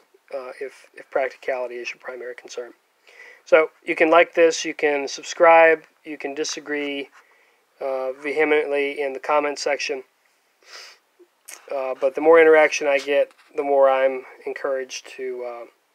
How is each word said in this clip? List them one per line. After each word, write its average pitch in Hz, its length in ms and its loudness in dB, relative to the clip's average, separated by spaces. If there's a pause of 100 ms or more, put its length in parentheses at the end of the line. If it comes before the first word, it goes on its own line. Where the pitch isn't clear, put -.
(340)
uh, 127 180 -12 (100)
if, - 320 -16
if - 180 -20
practicality 127 640 -6
is 120 140 -12
your - 100 -16
primary 123 360 -14
concern. - 360 -16 (720)
So 160 240 4 (160)
you 160 100 -4
can 160 140 2
like 175 240 4
this, 165 320 2
you 156 80 -10
can 143 340 -2
subscribe, 165 760 4 (200)
you 151 140 -16
can 143 160 -10
disagree, 143 760 -8 (680)
uh, 131 340 -6
vehemently 143 880 -2
in 135 120 -4
the - 60 -10
comment 147 400 -2
section. 139 440 -6 (1700)
Uh, 131 260 -6
but 135 160 -2
the 147 60 -4
more 165 180 8
interaction 156 480 6
I 139 100 2
get, 139 340 -2 (240)
the 147 80 -4
more 139 260 4
I'm 135 340 0 (220)
encouraged 131 600 -8 (100)
to, 127 260 -10
uh, 120 220 -14 (300)